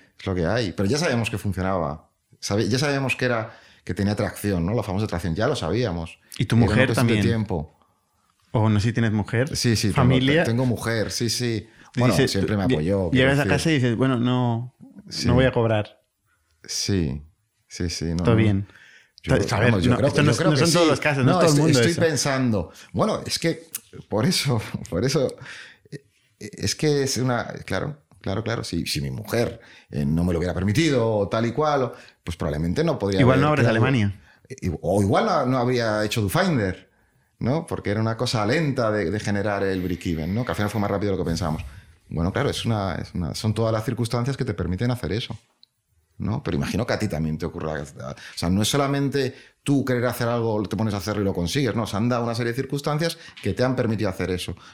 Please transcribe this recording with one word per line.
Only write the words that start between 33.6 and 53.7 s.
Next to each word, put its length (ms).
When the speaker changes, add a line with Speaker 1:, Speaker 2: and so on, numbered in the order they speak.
Speaker 1:
creado 120
Speaker 2:
Alemania. 360
Speaker 1:
eh, 220
o 200
igual 240
no, 200
no 120
habría 480
hecho 160
DoFinder, 640
¿no? 280
Porque 240
era 100
una 160
cosa 300
lenta 440
de, 200
de 80
generar 440
el 180
break-even, 520
¿no? 100
Que 100
al 20
final 160
fue 100
más 80
rápido 220
de 80
lo 40
que 60
pensábamos. 340
Bueno, 240
claro, 160
es 160
una, 300
es 180
una, 220
son 180
todas 200
las 120
circunstancias 520
que 80
te 100
permiten 340
hacer 220
eso, 260
¿no? 240
Pero 160
imagino 300
que 60
a 60
ti 80
también 300
te 80
ocurra. 360
O 40
sea, 140
no 140
es 40
solamente 680
tú 240
querer 200
hacer 220
algo, 360
te 120
pones 200
a 20
hacerlo 240
y 40
lo 100
consigues, 400
¿no? 100
Se 100
han 140
dado 140
una 100
serie 200
de 20
circunstancias 640
que 100
te 100
han 120